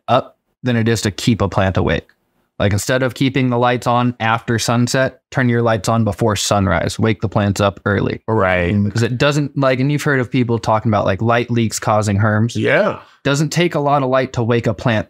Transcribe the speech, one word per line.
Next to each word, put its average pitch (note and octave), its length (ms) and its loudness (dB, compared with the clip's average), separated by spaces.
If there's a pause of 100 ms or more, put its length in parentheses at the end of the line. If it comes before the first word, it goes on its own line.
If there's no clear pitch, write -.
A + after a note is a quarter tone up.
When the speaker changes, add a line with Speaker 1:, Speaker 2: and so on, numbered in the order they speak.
Speaker 1:
up - 280 0 (260)
than A#2+ 140 0
it A2+ 120 2
is A2+ 140 0
to G#2+ 80 0
keep G#2 320 0
a G2 60 2
plant F#2+ 280 0
awake. - 300 0 (540)
Like, G2 120 2
instead B2+ 300 -2
of B2 120 -2
keeping C3 360 0
the A#2+ 80 0
lights B2 300 0
on B2 320 0
after A2+ 400 0
sunset, A#2+ 640 0 (100)
turn B2+ 160 0
your A#2 120 2
lights A2+ 280 0
on A2+ 160 2
before G#2 320 0
sunrise. F#2+ 640 0
Wake A2 200 0
the G#2+ 80 -2
plants G2+ 320 0
up G2 240 0
early. - 440 -2
Speaker 2:
Right. F#2 440 0 (120)
Speaker 1:
Because G#2+ 180 -2
it A#2 160 -2
doesn't, C#3+ 400 -2
like, C3 220 0
and C#3 100 0
you've D3 140 -4
heard C#3 160 0
of A#2+ 100 -4
people A#2 300 0
talking A2 280 0
about, G2+ 160 2
like, G2 160 -2
light A#2 300 0
leaks A#2 300 -2
causing G#2+ 360 0
herms. G#2+ 380 0
Speaker 2:
Yeah. C#3 460 0 (240)
Speaker 1:
Doesn't C#3+ 240 0
take E3+ 260 -2
a D#3 60 -2
lot C#3+ 240 0
of B2+ 40 -2
light C3 260 0
to B2 100 -2
wake A#2 240 0
a A2+ 40 2
plant G#2+ 380 -2